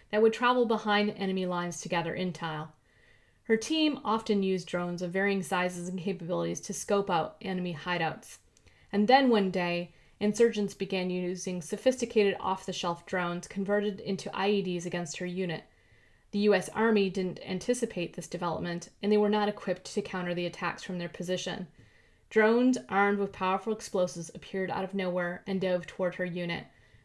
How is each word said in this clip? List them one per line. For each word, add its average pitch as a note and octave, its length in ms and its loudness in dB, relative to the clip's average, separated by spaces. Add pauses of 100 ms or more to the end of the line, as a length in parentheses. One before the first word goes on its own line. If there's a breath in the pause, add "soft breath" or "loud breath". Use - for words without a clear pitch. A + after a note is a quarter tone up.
(120)
that G#3 100 4
would A3 120 6
travel B3 320 4
behind G#3 460 2
enemy F#3+ 340 -2
lines F3 340 -4
to - 80 -10
gather E3+ 260 -2
intel. D#3+ 540 -6 (760 soft breath)
Her A3+ 120 4
team D4+ 480 0
often G#3+ 400 0
used F#3 240 0
drones F3 340 -4
of F3+ 100 -4
varying G3 300 0
sizes F3+ 460 -2
and F#3 100 -6
capabilities E3+ 640 -4
to - 120 -8
scope G3+ 360 0
out E3+ 320 0
enemy F3+ 320 -4
hideouts. E3 680 -4 (520 soft breath)
And G3+ 160 4
then C4 220 8
one G3+ 200 6
day, F3 440 -2 (260 soft breath)
insurgents G#3 540 2
began F#3+ 360 -2
using F3+ 520 -4
sophisticated A3 800 2
off-the-shelf F3+ 640 -4
drones F3 420 -4
converted G3+ 540 -2
into - 340 -6
I G3 140 0
E G#3 120 2
Ds F3 240 -4
against F3 340 -6
her F#3 60 -4
unit. F3+ 380 -4 (680 soft breath)
The G3+ 80 -2
U G#3 140 6
S F#3 160 2
Army G#3+ 400 4
didn't F#3 340 -4
anticipate F#3 680 -2
this - 140 -12
development, F3 640 -4 (120)
and G3+ 100 4
they G#3 60 8
were G#3 120 6
not G#3 200 2
equipped - 440 -4
to G#3 80 0
counter F3+ 320 -4
the F3 120 -2
attacks E3+ 380 -6
from F3+ 160 -6
their E3+ 100 -6
position. F3+ 580 -6 (640 soft breath)
Drones A#3+ 480 6 (100)
armed G3+ 300 4
with G3 140 -2
powerful F#3+ 420 -2
explosives F3+ 600 -2
appeared F#3+ 340 -6
out - 140 -4
of F#3+ 100 -6
nowhere F3+ 540 -2
and F#3+ 120 0
dove F3+ 280 0
toward F3+ 280 -2
her F3+ 100 -2
unit, F3 400 -4 (400 soft breath)